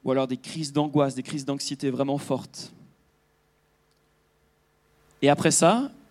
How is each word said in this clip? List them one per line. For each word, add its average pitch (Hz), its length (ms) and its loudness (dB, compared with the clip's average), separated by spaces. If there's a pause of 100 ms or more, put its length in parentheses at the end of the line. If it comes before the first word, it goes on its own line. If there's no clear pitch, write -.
ou - 60 -4
alors 135 160 2
des 127 120 -6
crises 147 360 -10
d'angoisse, 147 400 2
des 127 80 -8
crises 139 240 -8
d'anxiété 139 460 -4
vraiment 139 260 -2
fortes. - 560 -6 (2500)
Et 139 80 6
après 143 220 4
ça 220 400 4 (200)